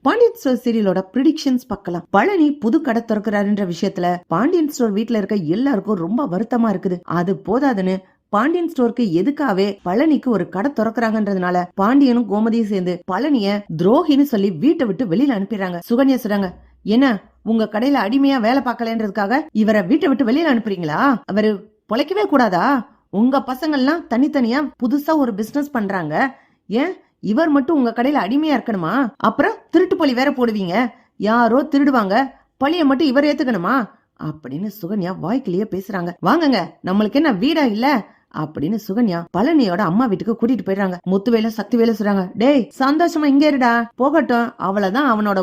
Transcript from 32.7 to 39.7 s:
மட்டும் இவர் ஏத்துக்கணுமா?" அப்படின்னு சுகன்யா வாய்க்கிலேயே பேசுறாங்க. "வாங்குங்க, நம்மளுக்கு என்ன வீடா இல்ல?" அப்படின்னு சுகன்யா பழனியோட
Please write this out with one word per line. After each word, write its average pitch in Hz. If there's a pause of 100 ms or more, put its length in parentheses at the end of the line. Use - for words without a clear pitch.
மட்டும் 269
இவர் 285
ஏத்துக்கணுமா?" 247 (440)
அப்படின்னு 151 (120)
சுகன்யா 180 (120)
வாய்க்கிலேயே 202
பேசுறாங்க. 180 (160)
"வாங்குங்க, 277 (260)
நம்மளுக்கு 208
என்ன 320
வீடா 285
இல்ல?" 226 (540)
அப்படின்னு 156
சுகன்யா 196 (160)
பழனியோட 214